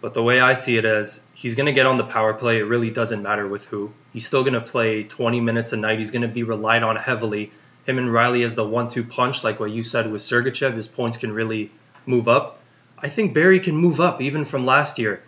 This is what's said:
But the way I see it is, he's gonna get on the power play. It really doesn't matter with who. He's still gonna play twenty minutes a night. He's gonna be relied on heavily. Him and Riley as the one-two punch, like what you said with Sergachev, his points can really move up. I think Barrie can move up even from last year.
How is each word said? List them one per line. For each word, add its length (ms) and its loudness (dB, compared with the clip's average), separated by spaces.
But 100 -8
the 100 0
way 180 6
I 120 6
see 240 0
it 80 2
is, 380 0
he's 220 -6
gonna 180 0
get 140 4
on 100 4
the 80 0
power 300 0
play. 240 0
It 60 0
really 260 0
doesn't 320 -4
matter 240 -2
with 180 -6
who. 260 -8
He's 140 -8
still 180 0
gonna 160 0
play 440 -2
twenty 360 -2
minutes 320 0
a 60 -4
night. 200 0
He's 120 -6
gonna 180 -2
be 140 -4
relied 400 0
on 140 0
heavily. 540 -4
Him 120 -2
and 140 -2
Riley 300 4
as 120 -2
the 100 -2
one-two 400 -2
punch, 380 -2
like 160 -2
what 120 -4
you 120 -6
said 300 -2
with 80 -6
Sergachev, 560 0
his 100 -8
points 300 -4
can 160 -6
really 380 -4
move 240 2
up. 300 2
I 100 -8
think 240 -2
Barrie 280 6
can 160 0
move 220 4
up 220 2
even 240 -2
from 220 -4
last 320 2
year. 300 -2